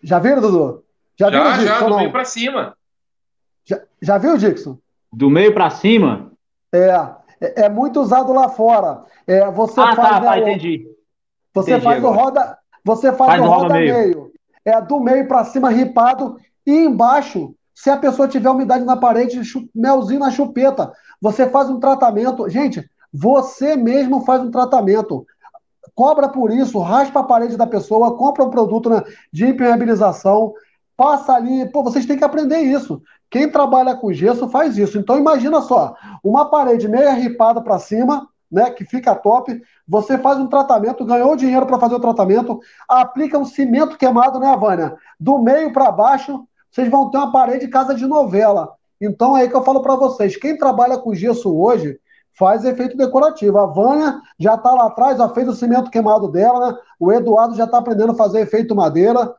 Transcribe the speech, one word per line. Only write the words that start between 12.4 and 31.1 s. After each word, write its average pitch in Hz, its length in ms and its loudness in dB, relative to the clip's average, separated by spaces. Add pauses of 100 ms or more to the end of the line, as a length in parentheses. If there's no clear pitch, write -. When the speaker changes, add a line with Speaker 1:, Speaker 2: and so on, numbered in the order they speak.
Speaker 1:
você 226 300 0
faz 262 180 4
Speaker 3:
Faz 269 100 4
Speaker 1:
o 240 40 2
Speaker 3:
o - 20 2
roda 180 160 4
Speaker 1:
roda 170 120 0
Speaker 3:
meio. 165 180 2
Speaker 1:
meio. 180 380 -2 (320)
É, 220 180 2
do 277 180 -4
meio 262 280 0
pra 262 160 0
cima, 254 260 -2
ripado. 247 680 0 (280)
E 285 60 0
embaixo, 262 840 0 (200)
se - 160 -4
a 277 80 2
pessoa 277 300 0
tiver 262 220 0
umidade 254 340 0
na 254 140 0
parede, 240 460 0
chu-, - 300 -12
melzinho 254 460 0
na 269 120 -2
chupeta, 262 600 -2 (300)
você 214 260 0
faz 269 220 0
um 262 100 -4
tratamento. 240 680 0
Gente, 196 380 -4 (260)
você 254 640 0
mesmo 254 500 0
faz 254 160 2
um 247 100 -6
tratamento. 220 760 -2 (680)
Cobra 285 340 2
por 254 240 -2
isso, 240 280 -2
raspa 262 420 0
a - 20 -2
parede 233 320 0
da 226 100 0
pessoa, 226 520 -2
compra 277 260 0
um 247 60 0
produto, 226 400 -2
né, 220 120 2 (300)
de 165 160 -2
impermeabilização, 226 1040 0 (460)
passa 277 360 2